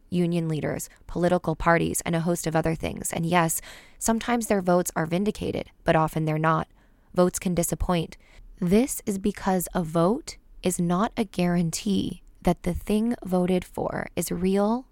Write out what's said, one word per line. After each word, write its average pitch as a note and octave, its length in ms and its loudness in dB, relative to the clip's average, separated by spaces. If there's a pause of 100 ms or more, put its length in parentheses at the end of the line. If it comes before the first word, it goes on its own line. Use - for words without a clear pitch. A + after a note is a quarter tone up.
(120)
union F3 360 0
leaders, D3+ 420 -4 (180)
political F3 480 0
parties, E3 500 2
and E3+ 100 0
a E3 60 0
host F3 240 -2
of D#3+ 100 -2
other D#3+ 200 2
things. - 360 -6
And E3 140 -4
yes, E3 360 2 (360)
sometimes A3+ 480 0
their G3+ 160 2
votes F3+ 340 2
are D#3+ 120 -2
vindicated, F#3 640 -2 (120)
but E3 120 4
often D#3 300 2
they're D#3 120 0
not. D#3+ 300 0 (480)
Votes F3+ 240 4
can F3+ 160 0
disappoint. E3+ 600 -2 (440)
This G#3 480 2
is G3+ 100 -2
because F#3+ 560 0
a F#3+ 80 0
vote E3+ 560 0 (240)
is F3+ 180 -2
not F3+ 380 0
a A#3 60 0
guarantee F3+ 960 0 (220)
that - 220 2
the F3 100 -2
thing G#3+ 500 0
voted F3+ 400 2
for - 440 -6 (100)
is F3 140 -4
real G3 600 0